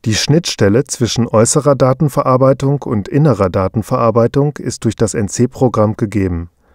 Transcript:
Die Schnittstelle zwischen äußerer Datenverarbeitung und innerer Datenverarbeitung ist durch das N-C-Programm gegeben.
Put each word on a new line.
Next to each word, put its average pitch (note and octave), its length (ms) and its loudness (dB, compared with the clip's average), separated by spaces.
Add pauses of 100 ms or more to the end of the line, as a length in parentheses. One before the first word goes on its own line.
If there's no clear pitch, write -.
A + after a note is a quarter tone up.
Die G#2+ 100 0
Schnittstelle A#2+ 680 2
zwischen A#2 420 -2
äußerer C#3+ 500 2
Datenverarbeitung C3+ 1040 0
und G#2 260 -4
innerer A2+ 400 2
Datenverarbeitung A#2 1080 0
ist - 260 -10
durch A2 120 0
das - 180 -2
N-C-Programm A2 840 0
gegeben. F#2+ 540 -2 (240)